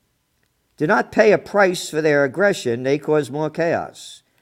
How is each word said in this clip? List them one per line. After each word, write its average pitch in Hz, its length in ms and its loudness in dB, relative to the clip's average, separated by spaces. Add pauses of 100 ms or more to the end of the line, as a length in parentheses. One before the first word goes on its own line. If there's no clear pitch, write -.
(760)
do 151 100 -2
not 233 240 0
pay 220 220 4
a 160 40 6
price 190 520 0
for 156 120 -4
their 147 220 4
aggression, 131 580 -2
they 135 160 0
cause 151 320 -2
more 151 220 -6
chaos," 151 720 -6 (180)